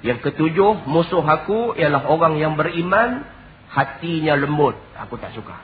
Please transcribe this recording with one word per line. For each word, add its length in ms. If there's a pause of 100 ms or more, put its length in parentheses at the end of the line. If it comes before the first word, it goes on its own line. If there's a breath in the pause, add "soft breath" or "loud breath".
Yang 240
ketujuh, 640
musuh 320
aku 560
ialah 320
orang 240
yang 240
beriman, 640 (480)
hatinya 640
lembut. 400 (240)
Aku 160
tak 160
suka. 320